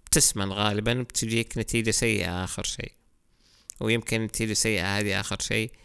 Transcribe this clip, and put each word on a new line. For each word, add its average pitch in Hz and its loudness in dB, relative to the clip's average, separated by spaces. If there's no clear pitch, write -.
بتسمن 98 4
غالبًا 107 0
وبتجيك 117 -2
نتيجة 113 0
سيئة 95 0
آخر - -6
شيء. - -6
ويمكن 113 0
النتيجة 110 -2
سيئة 101 0
هذه 101 0
آخر 98 -4
شيء 110 -2